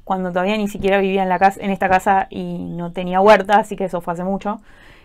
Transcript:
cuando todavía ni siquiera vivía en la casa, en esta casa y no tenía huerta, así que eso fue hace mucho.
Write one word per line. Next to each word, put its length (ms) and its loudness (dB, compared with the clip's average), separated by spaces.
cuando 280 -4
todavía 260 0
ni 100 -2
siquiera 320 0
vivía 240 0
en 60 0
la 100 0
casa, 240 2
en 80 -2
esta 180 -2
casa 420 2
y 280 -8
no 340 -8
tenía 280 -2
huerta, 380 6
así 180 -2
que 80 -4
eso 160 -4
fue 140 -6
hace 100 -6
mucho. 360 -4